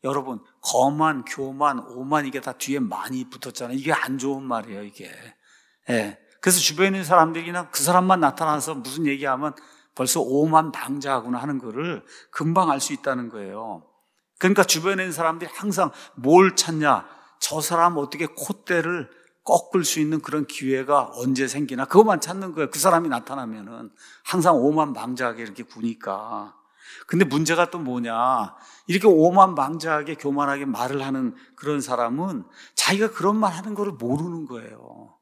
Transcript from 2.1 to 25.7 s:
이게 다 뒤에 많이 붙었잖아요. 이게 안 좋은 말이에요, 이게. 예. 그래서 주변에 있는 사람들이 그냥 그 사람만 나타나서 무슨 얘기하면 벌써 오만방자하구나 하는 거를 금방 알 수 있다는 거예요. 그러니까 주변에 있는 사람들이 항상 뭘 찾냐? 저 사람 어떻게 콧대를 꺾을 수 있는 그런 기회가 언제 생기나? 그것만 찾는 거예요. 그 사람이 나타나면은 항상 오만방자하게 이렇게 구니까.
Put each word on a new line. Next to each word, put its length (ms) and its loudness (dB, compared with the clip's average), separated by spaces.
이게 140 -6
다 140 -8
뒤에 260 -4
많이 500 -4
붙었잖아요. 480 -10
이게 140 -2
안 260 -2
좋은 260 -4
말이에요, 400 -6
이게. 280 -18
예. 300 -2
그래서 180 4
주변에 300 2
있는 140 -2
사람들이 420 6
그냥 260 -6
그 100 -4
사람만 380 4
나타나서 560 0
무슨 320 -4
얘기하면 460 -2
벌써 260 0
오만방자하구나 1160 0
하는 200 -4
거를 480 -6
금방 380 2
알 100 2
수 140 -4
있다는 340 -4
거예요. 580 -12
그러니까 260 4
주변에 400 0
있는 80 -6
사람들이 420 -4
항상 380 -2
뭘 400 6
찾냐? 500 2
저 180 -4
사람 380 2
어떻게 280 -4
콧대를 840 -4
꺾을 400 2
수 160 -2
있는 220 0
그런 240 -4
기회가 720 0
언제 340 0
생기나? 340 -4
그것만 380 4
찾는 320 -8
거예요. 160 -4
그 100 -8
사람이 300 2
나타나면은 800 -10
항상 320 4
오만방자하게 880 0
이렇게 200 -12
구니까. 920 -8